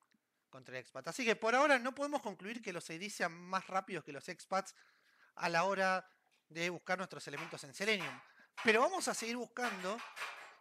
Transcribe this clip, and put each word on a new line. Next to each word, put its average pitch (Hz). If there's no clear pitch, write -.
Contra 131
el 127
expat. 135
Así 247
que 226
por 220
ahora 277
no 247
podemos 285
concluir 202
que 208
los 165
I 165
D 190
sean 175
más 180
rápidos 190
que 151
los 139
expats -
a 175
la 170
hora 190
de 165
buscar 180
nuestros 170
elementos 156
en 135
Selenium. 175
Pero 220
vamos 349
a 214
seguir 226
buscando, 226